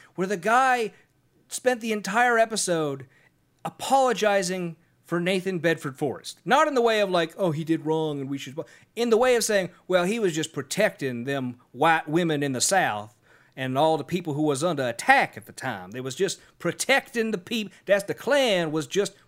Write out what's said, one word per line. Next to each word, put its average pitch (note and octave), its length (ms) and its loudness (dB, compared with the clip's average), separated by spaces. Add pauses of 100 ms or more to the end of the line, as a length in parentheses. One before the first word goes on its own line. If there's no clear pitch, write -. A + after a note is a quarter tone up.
(160)
where F#3 120 -2
the G3+ 100 -4
guy A#3 540 2 (560)
spent B3 340 -2
the A3+ 100 -2
entire A3 460 2
episode E3 680 0 (580)
apologizing G3 1120 0 (300)
for E3+ 140 -2
Nathan F#3 400 -2
Bedford D#3 380 -2
Forrest. A#2 480 -6
Not C#4 220 4
in C#4+ 80 -2
the B3 60 2
way A3+ 180 4
of, G3+ 100 2
like, E3+ 280 0
"Oh, F#3+ 140 0
he D3+ 120 -4
did D#3 220 -2
wrong D#3 360 -2
and C3+ 80 -8
we C#3 80 -4
should," C#3 220 -12 (360)
in A#3 140 0
the A3 80 6
way B3+ 180 4
of A3 80 0
saying, G3 260 0 (180)
"Well, F3+ 160 4
he G#3 160 0
was F3+ 160 0
just D#3 180 -4
protecting C#3 720 -2
them C3 360 -6 (120)
white D#3+ 360 2
women D#3 360 0
in C#3+ 80 -2
the - 100 -4
South A2+ 540 0 (400)
and C3 220 -4
all D#3+ 200 4
the C#3+ 60 -6
people E3 300 -4
who D3 80 -2
was D3 220 0
under D3 240 -2
attack A3+ 500 0
at G2+ 80 -16
the A2+ 60 -18
time. G2 400 -10
They B2 100 -10
was B2+ 140 -8
just F#3 240 -4 (180)
protecting A3 760 -2
the G#3 60 -2
peop-, G#3+ 340 -6 (140)
that's F#3+ 200 2
the D3+ 100 -6
Klan A3 560 0
was D3+ 160 -4
just F#3 260 -2 (140)